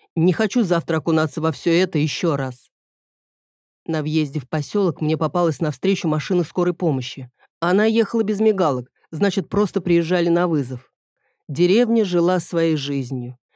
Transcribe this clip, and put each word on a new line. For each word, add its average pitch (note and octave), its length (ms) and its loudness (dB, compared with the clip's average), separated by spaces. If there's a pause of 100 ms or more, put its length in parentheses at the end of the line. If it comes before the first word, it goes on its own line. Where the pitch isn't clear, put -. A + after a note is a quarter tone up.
(160)
Не E3+ 180 4
хочу A3+ 300 0
завтра E3+ 340 0
окунаться D#3 440 0
во D#3+ 100 0
все E3 200 -2
это F3+ 260 2
еще D3+ 380 -2
раз. C3 340 -8 (1160)
На D#3 160 -2
въезде D3+ 380 -2
в B2 100 -12
поселок E3+ 520 -2
мне D#3 160 0
попалась E3 420 0
навстречу F3+ 480 -2
машина D#3+ 360 0
скорой F3 300 -2
помощи. C3 580 -4 (280)
Она F#3+ 260 2
ехала A3+ 380 2
без G3 160 -2
мигалок, F3+ 500 2 (200)
значит, F#3 400 -2
просто G3+ 320 0
приезжали E3+ 480 2
на F3 180 2
вызов. C3 440 -4 (560)
Деревня G#3 560 2
жила F3+ 360 2
своей E3 360 0
жизнью. C3 640 -6 (180)